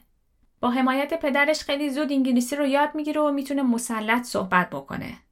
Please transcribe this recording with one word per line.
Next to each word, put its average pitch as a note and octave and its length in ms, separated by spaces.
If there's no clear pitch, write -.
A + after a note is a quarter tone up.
با B3 80
حمایت C4+ 500
پدرش C#4+ 440
خیلی C#4+ 260
زود C#4 220
انگلیسی C4 440
رو D4 100
یاد C#4+ 300
می‌گیره D4+ 260
و D4 100
می‌تونه C#4 300
مسلط A#3 600
صحبت F#3 460
بکنه. - 440